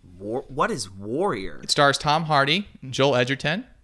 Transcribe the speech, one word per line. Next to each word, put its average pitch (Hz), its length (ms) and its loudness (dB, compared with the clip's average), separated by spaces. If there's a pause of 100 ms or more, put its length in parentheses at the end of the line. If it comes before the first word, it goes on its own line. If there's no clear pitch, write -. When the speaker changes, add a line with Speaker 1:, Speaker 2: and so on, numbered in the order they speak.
(180)
Speaker 1:
War-, 110 300 -6
what 156 240 -2
is 117 180 -6
Warrior? 101 720 -6
Speaker 2:
It - 80 -4
stars 139 260 4
Tom 156 280 0
Hardy 151 420 2 (140)
and 131 120 -12
Joel 135 240 4
Edgerton 139 480 -2 (180)